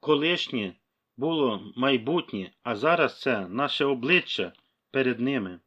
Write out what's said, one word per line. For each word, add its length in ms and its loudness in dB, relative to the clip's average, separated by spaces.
колишнє 720 0
було 600 -2
майбутнє, 760 0
а 140 -4
зараз 440 2
це 280 0
наше 360 -2
обличчя 680 0
перед 300 0
ними. 460 -2